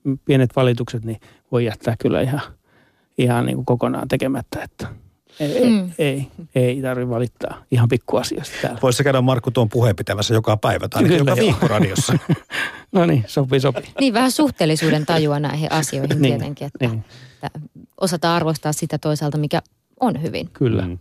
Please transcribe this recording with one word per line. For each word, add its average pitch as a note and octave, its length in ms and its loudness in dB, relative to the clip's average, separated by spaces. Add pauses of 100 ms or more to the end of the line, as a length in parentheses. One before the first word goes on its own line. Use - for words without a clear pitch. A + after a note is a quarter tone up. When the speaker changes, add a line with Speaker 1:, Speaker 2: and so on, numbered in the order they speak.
(240)
Speaker 1:
pienet C3 320 2
valitukset B2 480 0
niin A2+ 160 -8 (320)
voi A#2+ 120 2
jättää A2+ 340 -4
kyllä A#2 220 0
ihan, C3 200 -2 (800)
ihan B2 280 2
niinku C3 180 -4
kokonaan B2+ 440 -2
tekemättä, C3 540 -4
että - 240 -12 (540)
ei, D3+ 180 -2
ei, B3 120 6
Speaker 2:
Mm. G3 280 2
Speaker 1:
ei, C#3 300 -2 (260)
ei B2+ 280 2
tarvi B2+ 260 -2
valittaa - 640 -4
ihan A#2 180 4
pikkuasioista - 720 -2
täällä. A#2+ 200 -4
Speaker 3:
Vois B2+ 140 2
sä C#3+ 80 0
käydä, C3 160 2
Markku, B2+ 300 0
tuon A#2 180 2
puheen A2+ 280 2
pitämässä G2+ 380 -2
joka A2 220 2
päivä G#2+ 320 -2
tai - 140 -4
ainakin F3 160 6
Speaker 1:
Kyllä, C#3 120 2
Speaker 3:
joka A2+ 100 2
Speaker 1:
joo. A3+ 60 4
Speaker 3:
viikko F3 220 2
radiossa? G2+ 500 2
Speaker 1:
<laughs> - 0 - (760)
No F3+ 140 4
niin, C#3+ 200 2
sopii, C3+ 340 0
sopii. C3+ 240 0 (160)
Speaker 2:
Niin, C4 140 2
vähän B3+ 160 2
suhteellisuuden D#3+ 760 2
tajua D3+ 340 2
näihin D3 320 -2
asioihin D3 500 0
Speaker 1:
Niin, B2+ 120 4
Speaker 2:
tietenkin, C#3 320 -6
että, C3+ 200 -4
Speaker 1:
niin. A2+ 180 -4 (380)
Speaker 2:
että C#3+ 180 -10 (400)
osataan E3+ 360 0
arvostaa D#3 360 -2
sitä D3+ 260 -4
toisaalta, D3+ 400 -2
mikä D3+ 240 -2 (380)
on G3+ 220 0
hyvin. - 300 -6
Speaker 1:
Kyllä, A2+ 300 0
Speaker 3:
Mm. F2+ 180 -6